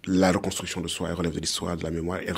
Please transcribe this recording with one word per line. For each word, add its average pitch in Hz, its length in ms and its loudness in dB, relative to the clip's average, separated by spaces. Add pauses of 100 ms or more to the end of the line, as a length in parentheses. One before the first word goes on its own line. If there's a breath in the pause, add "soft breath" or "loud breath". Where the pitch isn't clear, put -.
la 92 260 6
reconstruction 92 520 0
de 82 60 -4
soi, 85 200 -4
elles 85 60 -2
relèvent 85 200 0
de 82 60 -2
l'histoire, 87 360 -2
de 78 60 -6
la 80 80 -2
mémoire, 85 280 -2
elles, 85 200 -2